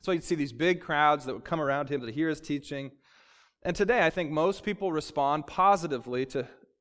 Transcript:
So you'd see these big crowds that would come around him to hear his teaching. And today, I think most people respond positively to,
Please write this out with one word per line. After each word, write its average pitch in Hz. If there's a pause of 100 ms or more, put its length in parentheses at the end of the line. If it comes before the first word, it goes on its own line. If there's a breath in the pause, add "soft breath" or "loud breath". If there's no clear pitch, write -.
So 190
you'd 175
see -
these 143
big 165
crowds 147
that 131
would 120
come 165
around 139
him 139
to 113
hear 156
his 151
teaching. 143 (680 soft breath)
And 175
today, 208
I 160
think 160
most 175
people 196
respond 147
positively 147
to, 127 (340)